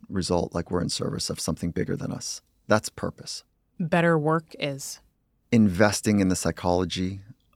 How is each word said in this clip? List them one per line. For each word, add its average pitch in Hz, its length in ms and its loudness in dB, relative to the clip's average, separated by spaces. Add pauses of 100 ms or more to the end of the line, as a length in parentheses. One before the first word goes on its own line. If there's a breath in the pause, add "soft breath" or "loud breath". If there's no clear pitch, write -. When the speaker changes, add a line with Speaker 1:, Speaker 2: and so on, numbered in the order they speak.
(100)
Speaker 1:
result, 87 440 0
like, 87 160 -4
we're 87 120 0
in - 80 -2
service - 400 -4
of - 100 -8
something 82 300 -4
bigger 92 260 -2
than - 160 -8
us. - 300 -10 (260)
That's 104 220 2
purpose. - 540 -10 (360)
Speaker 2:
Better 170 380 2
work 160 420 0
is? 139 400 -8 (500)
Speaker 1:
Investing 104 720 4
in 95 80 4
the 90 80 2
psychology 92 840 0 (340)